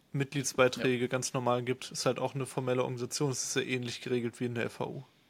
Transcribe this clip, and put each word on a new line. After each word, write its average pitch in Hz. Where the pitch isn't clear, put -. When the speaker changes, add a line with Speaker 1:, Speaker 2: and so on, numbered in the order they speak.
Speaker 1:
Mitgliedsbeiträge 127
Speaker 2:
Ja. 123
Speaker 1:
ganz 127
normal 123
gibt. 123
Ist -
halt 127
auch 127
eine 131
formelle 127
Organisation. 127
Es 123
ist -
sehr 131
ähnlich 123
geregelt 123
wie 127
in 120
der 117
F -
A 123
U. -